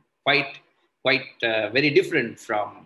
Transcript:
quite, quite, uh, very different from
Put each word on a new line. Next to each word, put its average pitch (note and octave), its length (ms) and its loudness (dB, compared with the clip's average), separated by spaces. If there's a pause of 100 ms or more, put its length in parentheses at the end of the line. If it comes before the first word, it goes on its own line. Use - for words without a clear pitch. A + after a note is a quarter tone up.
(220)
quite, C#3+ 380 0 (420)
quite, C3 240 0 (160)
uh, A2 280 0
very C#3+ 200 2
different C#3+ 480 0
from G#2 480 -4